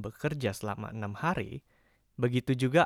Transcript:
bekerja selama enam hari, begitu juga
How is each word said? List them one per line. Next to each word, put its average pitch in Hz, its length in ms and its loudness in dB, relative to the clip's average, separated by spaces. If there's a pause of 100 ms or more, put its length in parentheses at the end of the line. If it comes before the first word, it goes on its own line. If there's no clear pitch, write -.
bekerja 127 480 -2
selama 107 400 -6
enam 104 240 -6
hari, 156 480 -2 (560)
begitu 123 320 2
juga 131 320 4